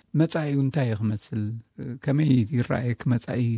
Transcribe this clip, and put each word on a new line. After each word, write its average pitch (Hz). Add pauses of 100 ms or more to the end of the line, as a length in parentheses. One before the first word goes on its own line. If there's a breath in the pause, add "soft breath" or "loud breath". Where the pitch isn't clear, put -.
(140)
መጻኢኡ 151
እንታይ 135
እዩ 110
ክመስል? 107 (580)
ከመይ 147 (180)
ይረኣየክ 123
መጻኢ 120 (160)